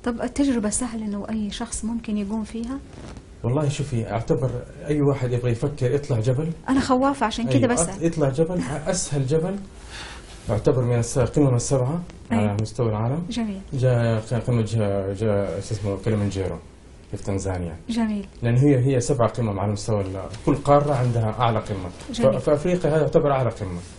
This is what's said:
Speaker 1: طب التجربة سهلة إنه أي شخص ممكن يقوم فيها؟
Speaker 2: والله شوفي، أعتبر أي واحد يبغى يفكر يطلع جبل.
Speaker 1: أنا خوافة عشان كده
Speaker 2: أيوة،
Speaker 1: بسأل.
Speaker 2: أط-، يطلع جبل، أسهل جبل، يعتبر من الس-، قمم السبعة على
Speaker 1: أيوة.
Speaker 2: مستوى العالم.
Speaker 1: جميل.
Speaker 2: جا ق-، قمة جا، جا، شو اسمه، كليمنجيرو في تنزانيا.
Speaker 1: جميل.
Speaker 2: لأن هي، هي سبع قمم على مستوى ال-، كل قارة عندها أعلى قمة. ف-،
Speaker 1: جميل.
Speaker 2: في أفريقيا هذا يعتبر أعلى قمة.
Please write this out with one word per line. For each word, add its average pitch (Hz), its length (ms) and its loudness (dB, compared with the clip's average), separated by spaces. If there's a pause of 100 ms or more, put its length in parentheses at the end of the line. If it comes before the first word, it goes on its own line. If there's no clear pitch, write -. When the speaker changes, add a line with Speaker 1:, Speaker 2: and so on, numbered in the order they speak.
Speaker 1:
طب 240 180 -4
التجربة 247 480 2
سهلة 220 360 -4
إنه 202 240 -4
أي 214 200 -2
شخص - 340 -6
ممكن 226 320 -2
يقوم 208 280 -2
فيها؟ 233 340 -6 (680)
Speaker 2:
والله 139 240 2
شوفي، 117 420 -2
أعتبر 117 400 0 (380)
أي 151 120 2
واحد 135 320 2
يبغى 123 180 0
يفكر 123 440 0
يطلع 139 260 0
جبل. 131 320 0 (160)
Speaker 1:
أنا 269 120 4
خوافة 269 460 2
عشان 226 180 -2
كده 233 120 2
Speaker 2:
أيوة، 233 160 4
Speaker 1:
بسأل. 170 220 2
Speaker 2:
أط-، - 80 -6
يطلع 160 260 2
جبل، 165 320 2 (260)
أسهل 147 400 -2
جبل، 160 320 0 (920)
يعتبر 123 340 2
من 120 160 2
الس-، 117 200 0
قمم 131 360 4
السبعة 131 460 0 (300)
على 226 120 2
Speaker 1:
أيوة. 104 180 0
Speaker 2:
مستوى 113 280 -2
العالم. 117 420 0
Speaker 1:
جميل. 220 300 -4 (120)
Speaker 2:
جا 117 480 2
ق-، 117 140 -6
قمة 117 280 2
جا، 101 500 0
جا، 101 480 0
شو 107 140 -4
اسمه، 101 300 -2
كليمنجيرو 95 540 0 (520)
في 104 60 -6
تنزانيا. 92 600 -4 (120)
Speaker 1:
جميل. 214 380 -2 (160)
Speaker 2:
لأن 120 140 4
هي، 139 220 6
هي 127 220 4
سبع 120 260 2
قمم 110 340 -2
على 104 120 0
مستوى 104 280 -2
ال-، 95 460 -6
كل 147 80 4
قارة 143 400 4
عندها 117 460 2
أعلى 117 180 4
قمة. 95 300 -4
ف-، - 240 -12
Speaker 1:
جميل. 135 280 2
Speaker 2:
في 151 140 4
أفريقيا 175 360 2
هذا 156 100 4
يعتبر 147 320 4
أعلى 127 180 2
قمة. 90 300 -6 (180)